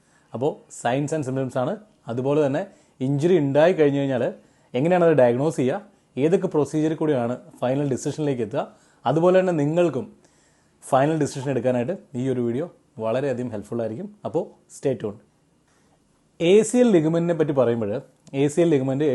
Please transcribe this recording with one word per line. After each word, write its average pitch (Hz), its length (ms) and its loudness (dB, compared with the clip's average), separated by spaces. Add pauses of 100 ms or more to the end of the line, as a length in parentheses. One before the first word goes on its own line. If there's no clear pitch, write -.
(340)
അപ്പോൾ 131 160 -2 (300)
signs 135 360 -2
and 151 120 -4
symptoms 131 340 -4
ആണ്. 147 100 -4 (400)
അതുപോലെ 139 340 0
തന്നെ 143 160 -2 (440)
ഇഞ്ചുറി 147 380 2
ഉണ്ടായി 147 360 4
കഴിഞ്ഞു 139 220 2
കഴിഞ്ഞാൽ 131 220 -2 (540)
എങ്ങനെയാണ് 175 300 2
അത് 156 140 4
ഡയഗ്നോസ് 127 380 2
ചെയ്യുക, 143 200 -2 (420)
ഏതൊക്കെ 175 320 2
പ്രൊസീജിയർ 156 460 0
കൂടിയാണ് 123 340 0 (260)
ഫൈനൽ 135 320 0
ഡിസിഷനിലേക്ക് 139 540 -4
എത്തുക, 147 160 -6 (480)
അതുപോലെ 175 300 4
തന്നെ 185 220 0
നിങ്ങൾക്കും 147 440 0 (840)
ഫൈനൽ 143 320 2
ഡിസിഷൻ 135 300 -6
എടുക്കാനായിട്ട് 123 420 -2 (260)
ഈ - 20 -4 (100)
ഒരു 127 140 -2
വീഡിയോ 127 200 -4 (380)
വളരെയധികം 123 500 -4
ഹെൽപ്ഫുൾ 104 300 -8
ആയിരിക്കും. 120 240 -10 (180)
അപ്പോൾ 156 160 -4 (340)
stay 135 260 -2
tuned. 104 180 -10 (1300)
എ 196 40 8 (140)
സി - 140 0
എൽ 247 140 4
ലിഗമെന്റിനെ 170 440 2
പറ്റി 147 200 0
പറയുമ്പോൾ 117 320 0 (480)
എ 143 120 2
സി 180 120 0
എൽ 170 100 4
ലിഗമെന്റ് 135 400 0